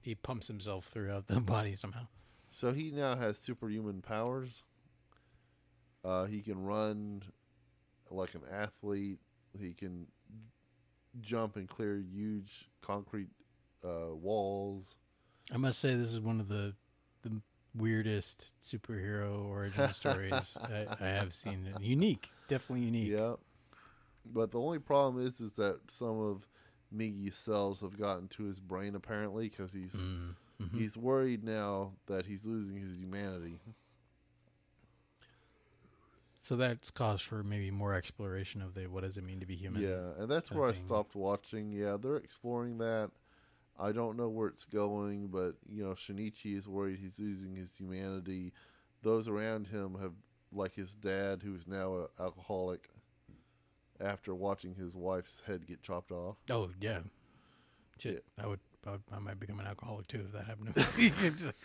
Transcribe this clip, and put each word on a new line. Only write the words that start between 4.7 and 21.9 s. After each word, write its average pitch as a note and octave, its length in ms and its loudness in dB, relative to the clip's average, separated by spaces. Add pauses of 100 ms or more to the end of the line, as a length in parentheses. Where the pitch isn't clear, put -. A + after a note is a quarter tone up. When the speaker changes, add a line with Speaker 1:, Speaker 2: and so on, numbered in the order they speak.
Speaker 2:
Uh, F#2 220 2
he G#2 160 -2
can G2+ 220 -4
run G#2 580 0 (920)
like F#2 240 -2
an D#2+ 60 -8 (100)
athlete. G2+ 680 -2 (380)
He F2+ 160 -6
can F2 340 -8 (1120)
jump A2 340 0
and F#2+ 140 -6
clear G#2 280 0
huge G2+ 720 -4 (120)
concrete, G2+ 480 -4 (540)
uh, E2 300 -4
walls. G2 840 0 (580)
Speaker 1:
I A#2 40 0
must B2+ 220 4
say, C3 160 4
this A#2 160 2
is A2+ 80 0
one A2 220 2
of G2 80 -2
the, G2+ 240 0 (500)
the A2 80 -4 (440)
weirdest A2 840 2
superhero G#2 880 -2
origin G2+ 420 4
Speaker 2:
<laughs> - 20 -
Speaker 1:
stories B2+ 680 2
I, G#2+ 240 -2 (140)
I F#2+ 80 0
have G2 260 2
seen. F#2+ 460 -4
Unique, C3 500 4 (180)